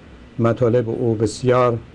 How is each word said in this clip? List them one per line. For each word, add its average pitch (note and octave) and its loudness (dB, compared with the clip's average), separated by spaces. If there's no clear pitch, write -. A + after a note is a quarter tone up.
مطالب A#2 0
او A2+ -2
بسیار A#2+ 0